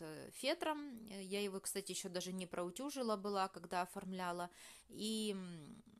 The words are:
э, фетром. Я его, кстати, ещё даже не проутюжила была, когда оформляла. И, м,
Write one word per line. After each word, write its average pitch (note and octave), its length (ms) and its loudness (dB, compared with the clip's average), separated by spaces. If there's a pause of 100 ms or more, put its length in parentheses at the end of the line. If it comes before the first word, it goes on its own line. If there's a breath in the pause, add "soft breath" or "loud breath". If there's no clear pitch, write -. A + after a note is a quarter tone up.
э, D#3 320 -6
фетром. D4 720 2
Я G3 360 0
его, F#3+ 180 0
кстати, G3 320 -2
ещё F#3 160 0
даже F3+ 240 0
не F#3 140 0
проутюжила A3 680 2
была, G3 320 4
когда F3 340 0
оформляла. F#3 640 0 (400 loud breath)
И, G#3+ 440 2
м, F3 500 -6 (180)